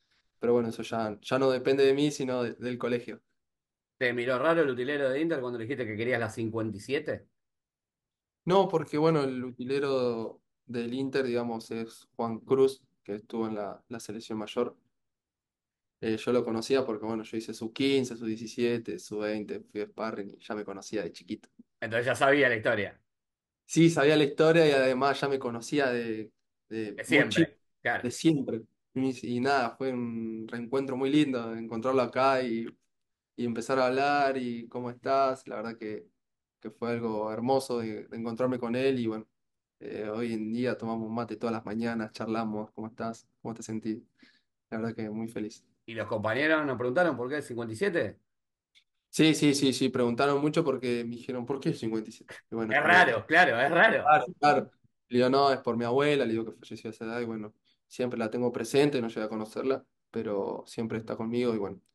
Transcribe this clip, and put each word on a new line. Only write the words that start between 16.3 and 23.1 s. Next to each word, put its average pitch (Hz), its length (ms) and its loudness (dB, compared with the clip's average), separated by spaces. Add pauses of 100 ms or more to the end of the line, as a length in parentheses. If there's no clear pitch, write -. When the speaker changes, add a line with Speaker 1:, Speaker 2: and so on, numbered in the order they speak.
Speaker 1:
lo 120 140 2
conocía 113 400 0
porque, 107 200 -6
bueno, 110 180 -4
yo 107 120 -12
hice 110 180 -8
sub 113 200 -10
quince, 135 420 0
sub 117 120 -8
diecisiete, 113 720 -4
sub 104 220 -8
veinte, 107 400 -4
fui - 200 -10
de 104 60 -6
sparring 107 420 -8
y - 100 -20
ya - 140 -10
me 107 100 -6
conocía 98 380 -6
de 85 100 -6
chiquito. - 380 -12 (320)
Speaker 2:
Entonces 117 240 -2
ya 123 100 0
sabía 139 320 6
la 120 80 4
historia. 107 460 -2 (640)